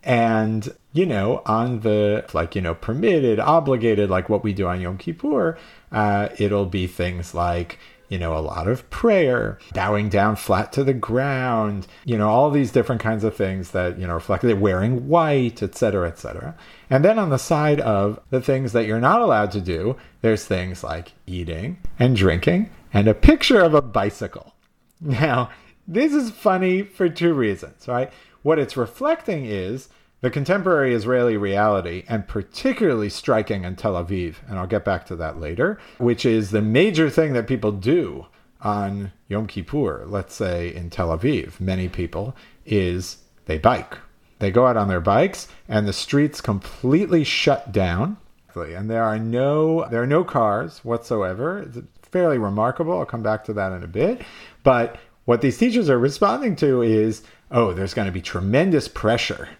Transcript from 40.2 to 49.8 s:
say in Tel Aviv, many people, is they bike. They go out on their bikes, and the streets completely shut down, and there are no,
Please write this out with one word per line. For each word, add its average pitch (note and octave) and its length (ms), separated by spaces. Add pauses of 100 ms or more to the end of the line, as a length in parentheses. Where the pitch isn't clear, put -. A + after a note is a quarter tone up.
say F2 400
in E2+ 160
Tel E2+ 260
Aviv, G#2+ 440
many F#2 280
people, F2+ 480 (300)
is F#2 520 (280)
they D#2 140
bike. - 360 (440)
They G2+ 100
go A#2+ 160
out B2 100
on G#2 120
their F2+ 140
bikes, A2+ 480 (200)
and G#2+ 180
the F#2+ 60
streets D3 480
completely D3+ 840
shut - 480
down, G2 460 (380)
and F2 340
there A2+ 140
are A2 160
no, C#3+ 720